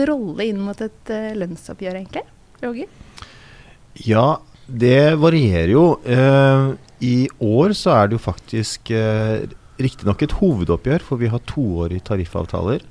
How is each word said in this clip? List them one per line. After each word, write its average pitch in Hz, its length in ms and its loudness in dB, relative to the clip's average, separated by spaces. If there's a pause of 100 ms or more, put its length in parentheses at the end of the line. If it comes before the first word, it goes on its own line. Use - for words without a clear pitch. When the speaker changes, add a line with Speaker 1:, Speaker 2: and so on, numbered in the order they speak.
Speaker 1:
rolle 214 400 -4
inn 202 160 -4
mot 202 160 -8
et, - 320 -12
eh, 220 240 -8
lønnsoppgjør 180 640 -10
egentlig, 294 240 -12 (400)
Roger? 247 240 -8 (1200)
Speaker 2:
Ja, 117 320 2 (320)
det 131 480 4
varierer 117 560 4
jo. 160 100 6 (220)
Eh, 135 640 4 (320)
i 127 240 0 (160)
år 139 320 2
så 151 240 2
er 101 80 4
det 110 80 0
jo 113 160 -4
faktisk, - 640 -6
eh, 110 560 -2 (240)
riktig 131 320 -4
nok 101 160 0
et 147 80 -2
hovedoppgjør, 123 720 0
for 127 160 -6
vi 117 80 0
har 117 120 -2
toårige 90 680 -4
tariffavtaler. 90 720 -4 (120)